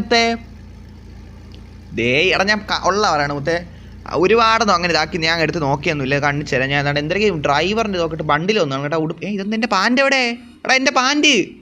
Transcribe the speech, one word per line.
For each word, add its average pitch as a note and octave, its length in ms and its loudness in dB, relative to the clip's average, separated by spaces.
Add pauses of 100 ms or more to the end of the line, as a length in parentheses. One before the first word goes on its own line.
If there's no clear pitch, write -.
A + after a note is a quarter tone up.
മുത്തേ. A#3 220 2 (1800)
ദേ, A#2 120 2 (220)
എടാ, E3+ 180 2
ഞാൻ G#3 100 0 (100)
ക-, D#3 200 -2
ഉള്ള G#3 120 0 (100)
പറയണ, D3 260 0
മുത്തേ. E3 180 -2 (640)
ഒരുപാടൊന്നും A3 560 4
അങ്ങനെ E3+ 160 0
ഇതാക്കി D#3+ 240 0 (100)
ഞാൻ E3 160 2
എടുത്ത് D#3 240 0
നോക്കിയൊന്നുമില്ല, C#3+ 480 0 (100)
കാണിച്ചു C#3+ 300 0
തരാം. C3 180 2
ഞാൻ D3 80 2
എന്താണ് C#3+ 220 0
എന്തൊക്കെ G3 260 2 (160)
ഡ്രൈവറിൻ്റെ F#3+ 560 0
നോക്കിയിട്ട് D#3+ 300 -4
ബണ്ടിൽ F3+ 320 2
വന്നു C3+ 220 -2
കേട്ടോ. D#3+ 200 0
ഉടുപ്പ്, E3 200 -6
ഏ, F#3 100 -6
ഇതെന്താ G3 240 -4
എൻ്റെ A#3 160 -2
പാൻറ് A#3 280 2
എവിടെ? C4+ 200 2 (400)
എടാ, B3+ 160 2
എൻ്റെ C4+ 200 2
പാൻറ്. C#4+ 360 4 (260)